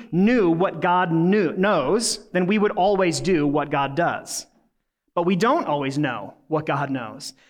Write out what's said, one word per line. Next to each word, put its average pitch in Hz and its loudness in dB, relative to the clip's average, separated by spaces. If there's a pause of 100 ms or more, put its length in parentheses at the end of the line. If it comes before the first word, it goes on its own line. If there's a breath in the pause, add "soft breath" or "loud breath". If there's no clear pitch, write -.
(100)
knew 196 2
what 165 0
God 180 0
knew, 175 2
knows, 185 0
then 180 0
we 208 2
would 208 2
always 185 2
do 151 2
what 143 0
God 139 -2
does. 147 -4 (680)
But 175 0
we 190 2
don't 240 2
always 143 -2
know 120 -4 (140)
what 151 -2
God 139 -2
knows. 123 -8 (180 loud breath)